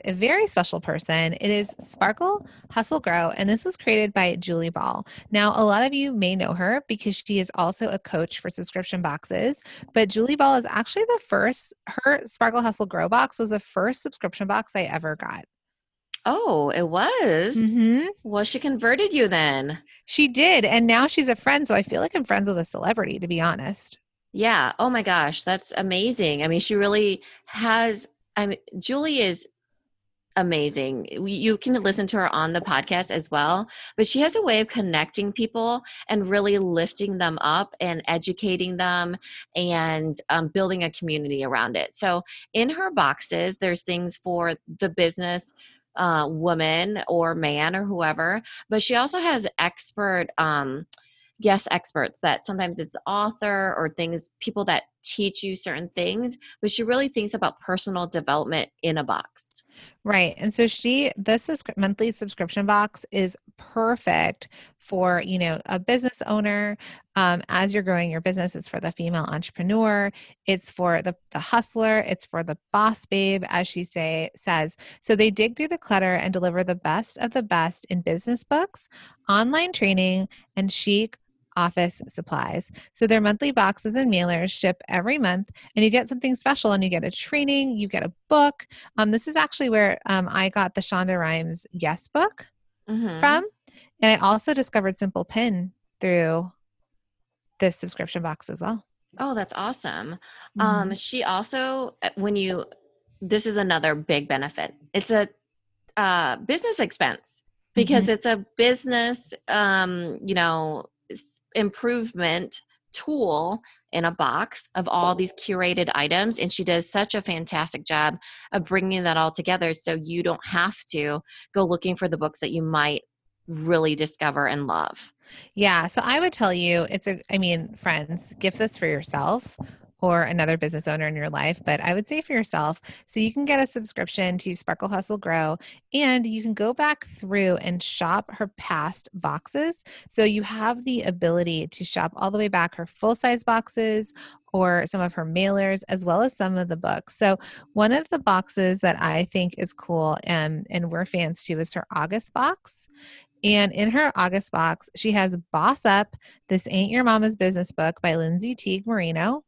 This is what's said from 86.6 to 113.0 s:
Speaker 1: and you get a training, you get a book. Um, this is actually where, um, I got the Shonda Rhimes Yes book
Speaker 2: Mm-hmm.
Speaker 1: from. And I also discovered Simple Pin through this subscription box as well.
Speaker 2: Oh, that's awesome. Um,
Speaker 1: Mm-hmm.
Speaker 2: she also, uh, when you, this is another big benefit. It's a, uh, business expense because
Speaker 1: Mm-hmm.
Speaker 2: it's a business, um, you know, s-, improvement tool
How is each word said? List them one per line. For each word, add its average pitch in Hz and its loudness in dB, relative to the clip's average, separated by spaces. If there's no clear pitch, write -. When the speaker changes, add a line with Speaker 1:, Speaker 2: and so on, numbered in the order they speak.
Speaker 1:
and 190 4
you 185 2
get 170 0
a 180 -4
training, 277 0
you 208 -2
get - -2
a 180 -6
book. 294 6
Um, 214 4
this 220 2
is 311 -6
actually 294 2
where, 208 4
um, 190 2
I 190 2
got 190 0
the 196 0
Shonda 185 0
Rhimes 165 -2
Yes 165 -4
book 381 0
Speaker 2:
Mm-hmm. 214 -2
Speaker 1:
from. 302 4
And 220 6
I - 4
also 220 4
discovered 202 0
Simple 190 -2
Pin 190 -2
through 175 2
this 185 2
subscription - -8
box 160 -8
as 165 -10
well. 214 -6
Speaker 2:
Oh, 269 -4
that's 196 -6
awesome. 175 -8
Um, 208 2
Speaker 1:
Mm-hmm. 196 -4
Speaker 2:
she - -4
also, 262 -4
uh, - -2
when 208 -2
you, 185 -2
this 214 0
is 214 -2
another 160 2
big 151 0
benefit. 139 -4
It's 196 -2
a, 208 4
uh, 175 2
business 330 -4
expense - -4
because 190 4
Speaker 1:
Mm-hmm. 220 2
Speaker 2:
it's 214 -2
a 214 0
business, 240 0
um, 185 0
you 190 -2
know, 160 0
s-, - -14
improvement 208 -2
tool 202 -2